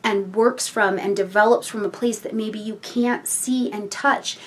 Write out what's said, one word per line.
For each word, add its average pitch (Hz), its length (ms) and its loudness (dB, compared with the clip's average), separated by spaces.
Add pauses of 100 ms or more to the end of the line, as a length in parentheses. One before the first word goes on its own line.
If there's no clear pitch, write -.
and 196 320 0
works 233 320 2
from 196 320 0
and 196 160 0
develops 208 520 4
from 214 180 -6
a 190 60 -2
place 240 300 -2
that - 120 -8
maybe 214 260 -4
you 214 180 -8
can't - 520 0
see 254 420 0
and 202 200 -8
touch, - 560 0